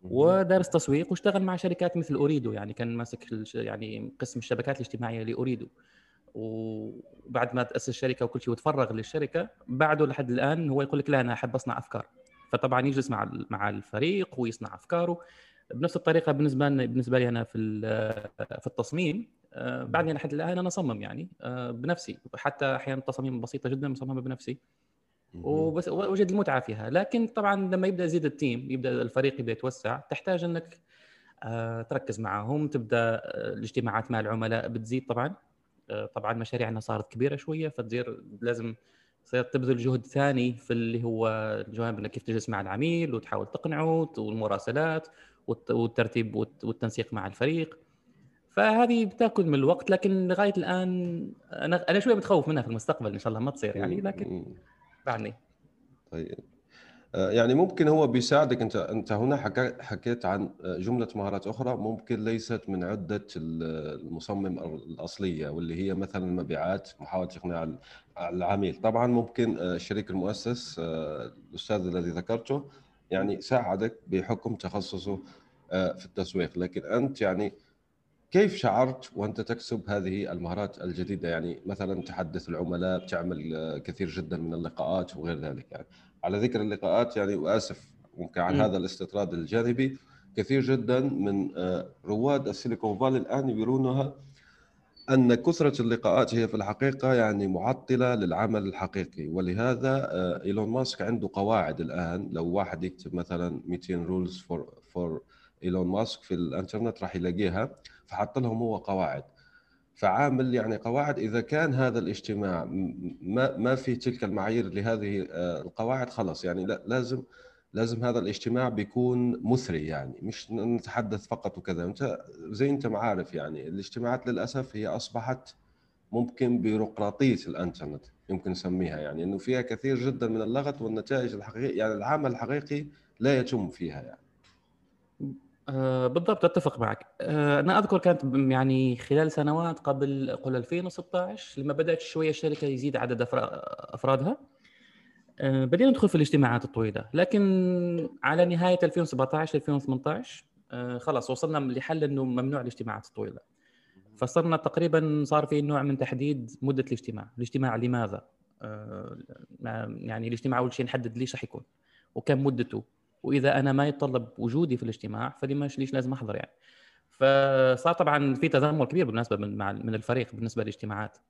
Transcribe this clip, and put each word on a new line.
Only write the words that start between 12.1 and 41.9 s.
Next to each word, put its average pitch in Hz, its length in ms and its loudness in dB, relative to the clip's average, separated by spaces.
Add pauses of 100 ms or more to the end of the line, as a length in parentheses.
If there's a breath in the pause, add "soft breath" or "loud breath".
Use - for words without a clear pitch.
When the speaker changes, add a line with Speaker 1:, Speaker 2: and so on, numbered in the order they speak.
Speaker 2:
فطبعا 127 340 2
يجلس 135 240 0
مع 107 120 0
ال-، - 280 -6
مع 101 180 -2
الفريق 120 720 -2
ويصنع 110 340 -4
أفكاره. 175 440 -2 (560 loud breath)
بنفس - 220 -2
الطريقة 160 360 4
بالنسبة 143 360 4
لنا، 135 180 4
بالنسبة 123 320 2
لي 123 100 4
أنا 117 160 0
في - 140 -8
ال-، 110 1000 -4
في - 60 -8
التصميم، 175 600 -2 (260)
آه، 127 300 -6
بعدني 160 280 0
لحد 143 200 -4
الآن 160 260 -2
أنا 180 100 0
أصمم 127 340 -2
يعني، 160 260 -8 (120)
آه، 123 300 -6
بنفسي. 131 480 -4 (160)
حتى 139 420 0
أحيانا 131 240 -4
تصاميم 131 400 -6
بسيطة 127 280 -6
جدا 135 200 -2
مصممها 131 320 -4
بنفسي. 127 380 -8 (760)
Speaker 1:
مهم. 87 100 -12
Speaker 2:
وبس، 160 440 0
و-، 190 240 -2
وجد 190 180 4
المتعة 180 300 2
فيها. 107 300 -6
لكن 208 360 2
طبعا 202 300 2
لما 190 300 2
يبدأ 180 180 0
يزيد 160 200 0
التيم، 131 460 0
يبدأ 127 320 0
الفريق 131 380 0
يبدأ 117 120 0
يتوسع، 123 440 -2
تحتاج 175 480 -2
إنك، 170 360 -4 (640 soft breath)
آه، 113 400 -4
تركز 113 380 -4
معهم، 113 480 0
تبدأ، 117 460 2
آه، - 380 -4
الاجتماعات 113 580 -2
مع 113 100 0
العملاء 113 480 0
بتزيد 117 380 -4
طبعا. 123 280 0 (560)
آه، 107 160 -6
طبعا 107 260 -4
مشاريعنا 113 480 -2
صارت 110 320 -4
كبيرة 139 240 0
شوية، 156 320 -4
فتصير 117 540 -6 (180)
لازم 117 340 -2 (500 soft breath)
تصير 127 180 0
تبذل 127 340 2
جهد 127 300 0
ثاني 131 500 2
في - 160 -6
اللي 117 320 0
هو 113 240 0 (400)
الجوانب 113 300 -4